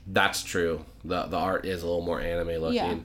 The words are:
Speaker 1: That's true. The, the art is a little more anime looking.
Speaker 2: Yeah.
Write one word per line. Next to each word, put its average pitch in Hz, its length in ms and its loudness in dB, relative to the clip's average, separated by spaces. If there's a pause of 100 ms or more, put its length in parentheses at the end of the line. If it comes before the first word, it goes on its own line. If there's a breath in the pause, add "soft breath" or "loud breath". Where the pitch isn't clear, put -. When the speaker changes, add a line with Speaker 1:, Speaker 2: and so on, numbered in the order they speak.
Speaker 1:
That's 98 360 2
true. 82 420 0 (180)
The, 87 220 -2
the 90 140 -2
art 92 260 0
is 90 180 -2
a 85 40 -4
little 85 180 0
more 85 160 0
anime 85 400 -2
looking. 80 160 2
Speaker 2:
Yeah. 120 280 0